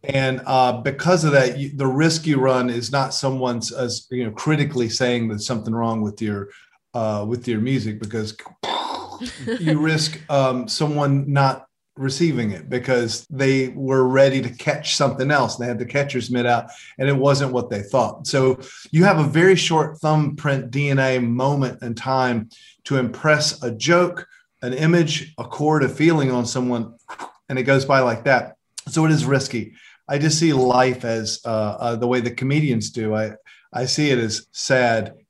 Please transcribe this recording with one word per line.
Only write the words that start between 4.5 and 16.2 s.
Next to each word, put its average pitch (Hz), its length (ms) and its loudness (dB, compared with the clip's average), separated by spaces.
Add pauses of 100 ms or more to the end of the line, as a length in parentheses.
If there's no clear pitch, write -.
saying 120 380 0
there's 107 200 -6
something 110 280 -4
wrong 113 260 -2
with 104 220 -4
your, 101 280 -6 (440)
uh, 107 340 -2
with 120 200 -4
your 110 120 -2
music, 110 380 -2
because 107 380 -8 (560)
<laughs> - 680 -10
you 156 220 0
risk, 156 400 -2 (100)
um, 131 380 0
someone 143 640 0
not 135 340 2 (300)
receiving 131 560 -2
it - 180 -12
because 120 580 -2
they 135 420 2
were 135 360 2
ready 135 340 4
to 117 100 -6
catch - 440 -4
something 143 380 0
else. 127 240 2
They 120 100 -6
had 123 140 -6
the 120 40 -6
catcher's 135 460 -4